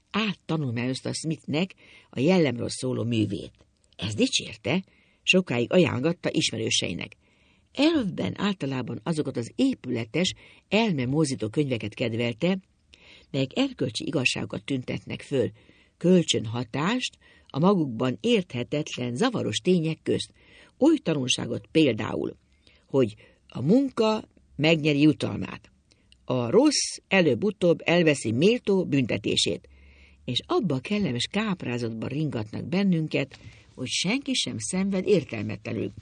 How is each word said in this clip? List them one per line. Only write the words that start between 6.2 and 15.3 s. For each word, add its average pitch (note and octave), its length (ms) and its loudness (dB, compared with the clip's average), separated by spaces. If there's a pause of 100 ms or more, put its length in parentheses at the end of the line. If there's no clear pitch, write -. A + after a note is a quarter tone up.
ismerőseinek. A2 840 -2 (560)
Elvben B3+ 680 0
általában C3+ 600 -4
azokat D3+ 340 -4
az A#2 180 -6
épületes, D3+ 800 -2 (340)
elmemozdító C#3 800 0
könyveket A#2+ 460 -2
kedvelte, A#2+ 640 0 (720)
melyek C3+ 240 -2
erkölcsi D#3 520 -2
igazságokat B2+ 580 -4
tüntetnek - 560 -6
föl, A#2 300 0 (460)